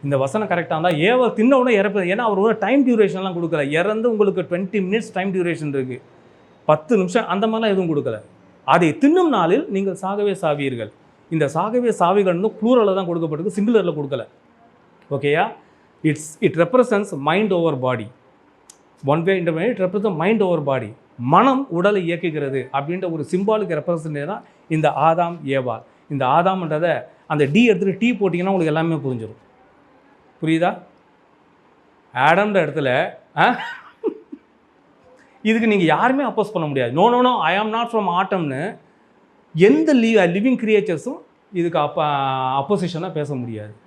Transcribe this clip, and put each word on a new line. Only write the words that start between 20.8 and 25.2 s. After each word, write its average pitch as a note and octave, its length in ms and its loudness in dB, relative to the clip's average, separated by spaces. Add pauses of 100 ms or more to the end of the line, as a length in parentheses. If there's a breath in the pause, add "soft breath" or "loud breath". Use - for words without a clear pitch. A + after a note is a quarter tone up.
மனம் A#3 540 4
உடலை F3 420 0
இயக்குகிறது D3+ 600 -4
அப்படின்ற E3+ 400 -4
ஒரு D#3 180 -6
சிம்பாலிக் G3 400 0
ரெப்ரசன்டேஷன் D#3 560 -4
தான் G#3 180 -10 (240 soft breath)
இந்த D#3 200 2
ஆதாம் E3 580 2